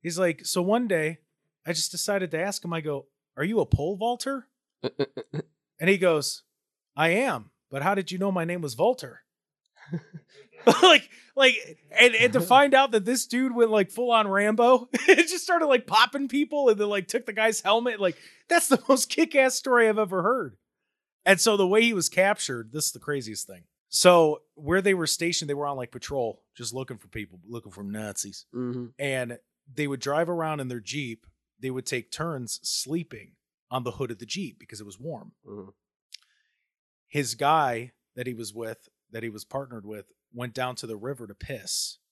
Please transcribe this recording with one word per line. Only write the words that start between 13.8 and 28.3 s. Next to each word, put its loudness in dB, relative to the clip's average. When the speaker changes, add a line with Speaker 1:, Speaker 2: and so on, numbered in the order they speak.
Speaker 1:
full -4
on 4
Rambo 4
<laughs> 0
and 10
just 0
started, 2
like, 2
popping 2
people 0
and 2
then, -2
like, -4
took -6
the -10
guy's 0
helmet. 0
Like, 0
that's 2
the 4
<laughs> -12
most 2
kick-ass 2
story 2
I've 2
ever -2
heard. -2
And 6
so 4
the 4
way 4
he 4
was -2
captured, 0
this -4
is -2
the -16
craziest -8
thing. -20
So 6
where -2
they 2
were -4
stationed, -4
they -2
were -4
on, -6
like, -10
patrol, -8
just -10
looking -10
for -20
people, -14
looking -14
for -16
Nazis. -10